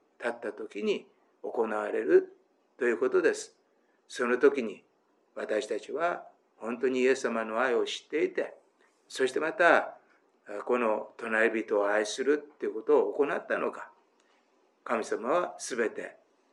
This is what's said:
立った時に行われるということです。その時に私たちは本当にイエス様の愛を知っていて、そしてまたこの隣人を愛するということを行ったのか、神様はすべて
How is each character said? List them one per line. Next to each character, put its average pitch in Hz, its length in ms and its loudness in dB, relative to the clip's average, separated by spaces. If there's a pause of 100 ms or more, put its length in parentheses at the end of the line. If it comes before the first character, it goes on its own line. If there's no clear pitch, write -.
(180)
立 120 100 -4
っ 117 120 -6
た 107 120 -6
時 113 300 -10
に 208 240 -2 (360)
行 - 200 -2
わ 107 260 -2
れ 110 140 -2
る 180 340 4 (420)
と 127 60 -2
い 120 80 4
う 110 60 -2
こ 127 120 2
と 92 120 4
で 123 120 4
す。 - 220 -12 (500)
そ - 200 -4
の 120 120 2
時 139 240 4
に 101 220 -8 (500)
私 107 320 -2
た 107 140 -4
ち - 120 -12
は 165 320 -4 (320)
本 117 220 -8
当 131 100 0
に 127 120 0
イ 123 60 4
エ 131 80 6
ス 131 100 -2
様 117 200 -2
の 110 160 -4
愛 127 140 2
を 104 120 2
知 - 200 -8
っ - 20 -20
て 160 160 0
い 185 80 -4
て、 - 220 -4 (540)
そ - 180 -2
し 127 60 -4
て 156 80 -2
ま 156 120 -2
た 160 440 4 (720)
こ 123 120 2
の 110 380 0
隣 110 460 0
人 107 160 0
を 101 100 2
愛 107 160 2
す - 180 -6
る 147 360 0
と 120 80 -4
い - 20 -2
う 98 60 -4
こ 110 80 -6
と 147 180 6
を 101 120 0
行 143 200 2
っ - 140 -6
た 98 120 0
の 117 120 -2
か、 - 200 -12 (960)
神 110 200 -2
様 110 260 -4
は 175 280 0
す - 180 -8
べ 113 120 0
て - 280 -10 (360)